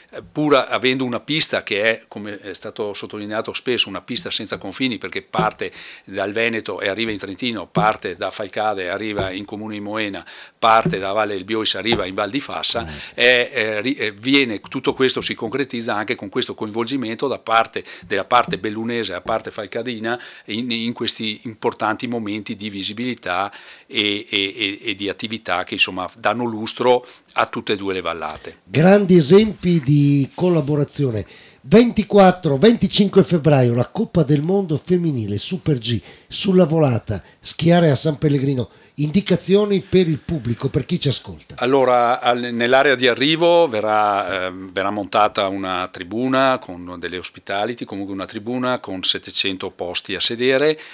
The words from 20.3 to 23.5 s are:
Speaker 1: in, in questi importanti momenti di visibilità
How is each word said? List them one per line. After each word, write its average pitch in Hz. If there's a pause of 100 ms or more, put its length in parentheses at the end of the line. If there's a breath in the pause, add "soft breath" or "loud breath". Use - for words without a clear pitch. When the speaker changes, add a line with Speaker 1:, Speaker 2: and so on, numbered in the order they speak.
Speaker 1:
in, 117
in 117
questi 110
importanti 110
momenti 110
di 104
visibilità 101 (340 loud breath)